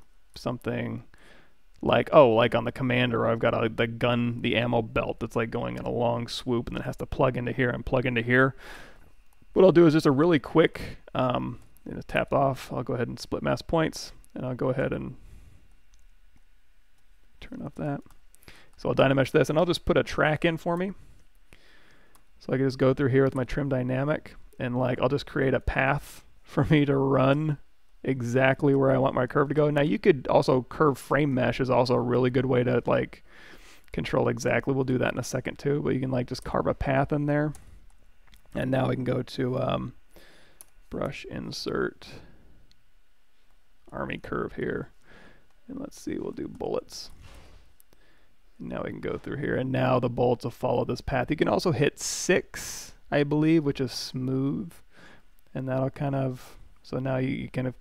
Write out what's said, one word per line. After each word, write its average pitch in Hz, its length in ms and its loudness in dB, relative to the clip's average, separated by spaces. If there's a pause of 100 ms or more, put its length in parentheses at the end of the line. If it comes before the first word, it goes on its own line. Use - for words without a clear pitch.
(360)
something 120 680 -6 (760)
like, - 300 4
oh, 127 200 8
like 113 240 4
on 117 100 2
the 120 60 -4
Commander, 123 560 0
I've 117 120 0
got 120 140 2
a, 113 160 0
the 117 180 0
gun, 120 540 0
the 120 140 0
ammo 120 260 0
belt - 380 -4
that's 117 160 -6
like 117 160 -2
going 123 260 -4
in 127 80 -8
a 123 60 -4
long 120 360 -2
swoop 120 400 -4
and 120 80 -8
then 123 80 -6
has 131 140 -6
to 139 80 -8
plug 131 320 0
into 123 140 -4
here 123 180 0
and 127 160 -6
plug 127 200 0
into 120 160 0
here. 127 340 4 (960)
What 190 100 6
I'll 190 80 10
do 170 140 10
is 147 80 8
just 156 120 4
a 151 60 6
really 156 280 4
quick, - 580 2 (160)
um, 127 460 -2 (280)
you - 80 -8
know, - 120 -10
tap - 260 -2
off. 135 400 0
I'll 131 100 -6
go 123 100 -6
ahead 120 140 -2
and 131 120 -10
split - 240 -6
mask 135 240 -2
points, - 440 -2 (240)
and 135 100 -8
I'll 127 100 -6
go 131 140 -2
ahead 131 240 -2
and 131 220 -8 (2250)
turn - 220 -14
off 147 120 -12
that. 147 260 -6 (760)
So - 120 -4
I'll 131 60 0
Dynamesh 135 360 4
this, 147 180 4
and 151 80 2
I'll 175 80 4
just 175 200 -2
put 165 120 4
a - 60 2
track 151 420 0
in 165 120 2
for 170 200 -4
me. 190 160 -4 (1500)
So - 140 -6
I 135 40 0
can 135 100 2
just 131 100 -2
go 135 160 4
through 139 160 2
here 135 140 6
with 135 120 2
my 131 80 -2
trim 143 240 -4
dynamic, 131 680 -2 (240)
and 123 180 -2
like, 123 240 0
I'll 127 80 2
just 143 160 -2
create 135 280 0
a 123 60 2
path - 640 0 (100)
<laughs> - 100 -20
for - 220 0
me 147 200 6
to 139 100 2
run 139 600 2 (460)
exactly 131 720 2
where 135 160 4
I 131 60 4
want 131 180 2
my 127 120 0
curve 147 220 0
to 143 60 0
go. 151 140 4
Now 147 120 2
you 180 180 2
could 151 280 4
also, 131 420 4
curve 147 280 2
frame 143 360 0
mesh 123 260 0
is 127 100 0
also 123 260 4
a 123 40 4
really 123 300 2
good 127 160 0
way 127 180 2
to 123 220 2
like - 380 0 (680)
control 123 380 0
exactly. 120 440 0
We'll 135 120 0
do 127 140 0
that 123 140 0
in - 60 -6
a 117 40 -4
second - 340 -6
too, 143 260 -2
but - 100 0
you 127 60 0
can 131 120 -4
like 123 160 -2
just - 160 -10
carve - 240 -2
a 131 60 0
path 139 380 0
in 147 140 -2
there. 147 280 0 (1040)
And 127 160 -2
now 131 160 0
we 127 80 0
can 127 80 -6
go 127 200 -2
to, 127 360 -4
um, 127 340 -2 (960)
brush - 400 -8
insert - 800 -6 (1800)
army - 260 -6
curve - 360 -6
here. - 380 -6 (760)
And - 120 -12
let's - 200 -12
see, - 180 -8
we'll - 140 -8
do - 160 -10
bullets. - 640 -8 (1500)
And - 100 -12
now - 140 -6
we - 80 -8
can - 100 -12
go - 160 -6
through - 200 -8
here, 117 180 -4
and 131 160 -2
now 127 280 2
the 127 100 -2
bullets 120 360 0
will 117 60 -6
follow 123 340 -2
this 123 160 -6
path. 127 280 -2
You 151 60 0
can 170 140 0
also 190 220 0
hit 139 280 0
six, - 920 -4 (180)
I 147 120 2
believe, 151 420 2
which 139 160 -2
is 123 100 -2
smooth. 135 800 -4 (840)
And 131 140 -6
that'll 131 220 0
kind 139 260 -4
of, 131 420 -4 (260)
so - 160 -6
now 131 180 -2
you, 131 120 -2
you 123 200 -6
can, 127 320 -4